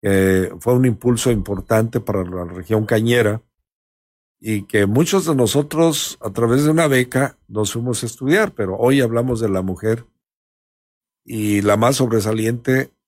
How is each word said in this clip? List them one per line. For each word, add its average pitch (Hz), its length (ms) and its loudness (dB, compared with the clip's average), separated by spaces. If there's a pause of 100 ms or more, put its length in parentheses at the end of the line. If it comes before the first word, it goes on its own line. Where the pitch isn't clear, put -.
Eh, 95 480 2 (100)
fue 123 120 0
un 127 140 4
impulso 120 440 0
importante 110 680 -2
para 101 240 -4
la 90 200 -8
región 90 420 -4
cañera, 113 560 0 (960)
y 107 220 -4
que 101 240 0
muchos 156 400 0
de 160 80 0
nosotros, 147 880 0
a 107 80 -8
través 117 340 0
de 151 60 4
una 160 160 2
beca, 131 500 0 (100)
nos 107 260 -4
fuimos 120 300 -4
a 120 40 -6
estudiar, 165 460 0
pero 95 260 -4
hoy 131 240 4
hablamos 117 380 0
de 110 100 -2
la 95 100 0
mujer, 107 460 -4 (1160)
y 104 380 0
la 104 160 4
más 120 200 2
sobresaliente 117 960 0 (140)